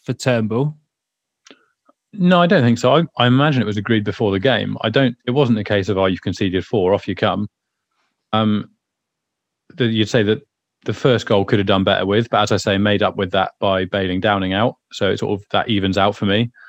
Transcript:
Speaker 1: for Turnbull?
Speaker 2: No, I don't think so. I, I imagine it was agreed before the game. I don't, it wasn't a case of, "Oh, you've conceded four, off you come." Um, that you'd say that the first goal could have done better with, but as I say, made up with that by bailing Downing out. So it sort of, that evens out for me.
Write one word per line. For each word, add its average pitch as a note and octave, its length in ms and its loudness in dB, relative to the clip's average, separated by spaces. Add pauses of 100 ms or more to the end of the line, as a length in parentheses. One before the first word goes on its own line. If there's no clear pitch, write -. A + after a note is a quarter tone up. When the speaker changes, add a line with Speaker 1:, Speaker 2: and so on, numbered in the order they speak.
Speaker 1:
for C3 100 -6
Turnbull? A#2+ 600 -2 (1400)
Speaker 2:
No, F3+ 240 4
I F3 60 4
don't E3+ 160 4
think A#2 140 4
so. B2+ 180 2
I, E3+ 80 4 (140)
I A#2+ 100 2
imagine C3 340 2
it G2 40 -2
was G#2 120 -4
agreed G#2+ 260 0
before G2+ 280 -2
the G2 80 0
game. G#2 420 0
I - 80 -2
don't, B2+ 260 2 (100)
it B2 60 -4
wasn't A#2+ 280 2
a G2+ 40 -4
case G2+ 260 -2
of, F#2+ 80 0
"Oh, F#2+ 80 2
you've F#2 160 -2
conceded F#2 440 -2
four, F#2+ 280 0
off G2 140 -2
you G2 80 -4
come." G#2 320 -2 (840)
Um, G#2+ 360 0 (1080)
that B2 120 0
you'd A2 220 0
say A2+ 140 2
that G#2+ 180 0 (440)
the A2+ 80 -4
first A#2+ 320 0
goal G2 200 2
could G#2 140 0
have G2 80 -2
done G2 160 2
better F#2+ 220 0
with, G#2+ 240 0
but G#2 140 0
as G#2 80 -2
I G#2 60 0
say, G2 200 -2
made G#2 240 2
up F#2+ 140 -2
with F#2+ 160 -4
that F#2 280 -2
by F#2+ 260 0
bailing F#2 340 -2
Downing G2 340 0
out. A#2 220 0 (160)
So G2 180 -2
it G2 80 0
sort G2+ 220 -4
of, - 100 -20
that G2 180 -2
evens G2 300 0
out G2+ 180 2
for G#2+ 100 -6
me. A2 260 0 (180)